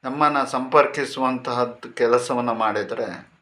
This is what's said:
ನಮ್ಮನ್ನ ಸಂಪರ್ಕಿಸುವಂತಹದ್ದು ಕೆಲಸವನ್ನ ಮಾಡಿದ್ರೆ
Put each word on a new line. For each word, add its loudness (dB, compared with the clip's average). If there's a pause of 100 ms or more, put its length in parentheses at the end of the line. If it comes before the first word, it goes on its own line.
ನಮ್ಮನ್ನ 2
ಸಂಪರ್ಕಿಸುವಂತಹದ್ದು 0 (120)
ಕೆಲಸವನ್ನ 2 (120)
ಮಾಡಿದ್ರೆ -2 (340)